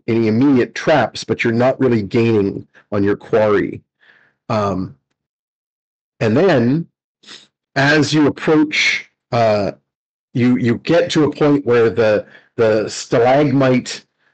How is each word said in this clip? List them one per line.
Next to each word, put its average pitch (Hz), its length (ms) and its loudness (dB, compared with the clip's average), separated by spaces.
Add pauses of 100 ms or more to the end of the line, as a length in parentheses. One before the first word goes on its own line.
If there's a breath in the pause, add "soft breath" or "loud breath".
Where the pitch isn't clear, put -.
any 113 200 0
immediate 120 480 2
traps, - 480 -2
but - 200 -6
you're 117 100 -2
not 120 260 0
really 120 220 0
gaining 107 680 -2 (240 soft breath)
on 104 120 -2
your 101 120 0
quarry. 107 640 -2 (680 soft breath)
Um, 101 480 -4 (1200)
and 110 160 0
then, 151 520 0 (880 loud breath)
as 143 380 0
you 151 140 2
approach, - 840 -2 (220)
uh, 107 400 0 (600)
you, 123 240 2
you 117 220 -2
get 170 320 0
to 156 120 2
a 139 100 0
point 147 320 0
where 117 240 2
the, 107 360 0 (300 loud breath)
the 107 320 0
stalagmite 131 1160 0 (280)